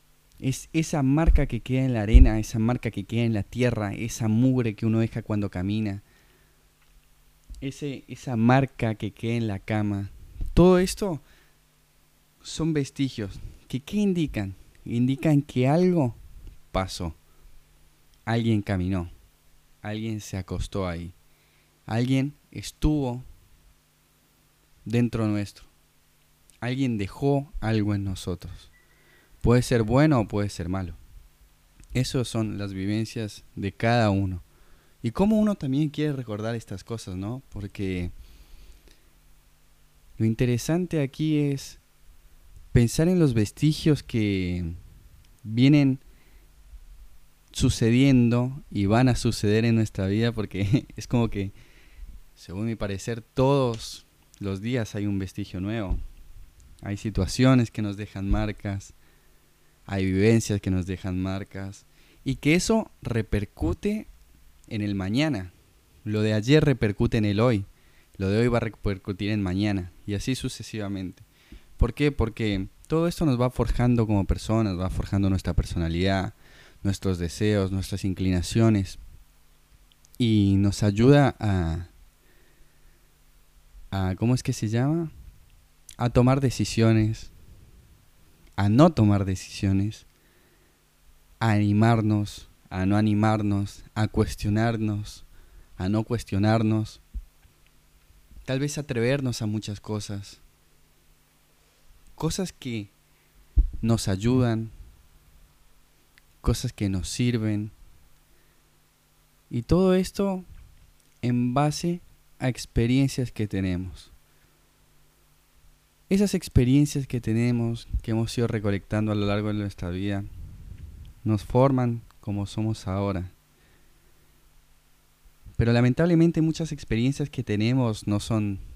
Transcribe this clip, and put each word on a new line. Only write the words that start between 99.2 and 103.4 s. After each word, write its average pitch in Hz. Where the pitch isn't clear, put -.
a 113
muchas 107
cosas. 104
Cosas 170
que 113